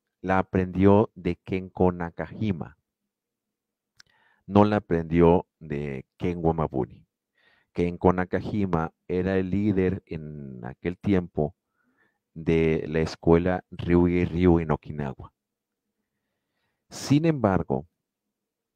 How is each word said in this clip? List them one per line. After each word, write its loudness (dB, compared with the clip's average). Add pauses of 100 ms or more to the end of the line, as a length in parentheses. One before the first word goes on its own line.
(200)
la 0
aprendió 2
de -6
Kenko -2
Nakajima. -6 (1700)
No 6
la 2
aprendió 4 (120)
de -8 (120)
Ken -6
Wamabuni. -4 (640)
Kenko 0
Nakajima -4 (140)
era -2
el -4
líder -2
en -14
aquel -10
tiempo -2 (760)
de 0
la -2
escuela 0
Ryugi 2
Ryu 4
en -4
Okinawa. -8 (1600)
Sin 0
embargo, 0 (880)